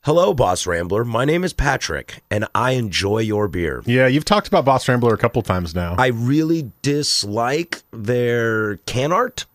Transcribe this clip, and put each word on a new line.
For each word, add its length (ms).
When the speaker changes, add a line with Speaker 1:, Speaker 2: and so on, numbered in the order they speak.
Speaker 1:
Hello, 340
Boss 320
Rambler. 360
My 220
name 180
is 100
Patrick, 760
and 240
I 200
enjoy 460
your 280
beer. 400
Speaker 2:
Yeah, 180
you've 200
talked 220
about 180
Boss 220
Rambler 280
a 20
couple 240
times 320
now. 240
Speaker 1:
I 100
really 640
dislike 960
their 920
can 260
art 440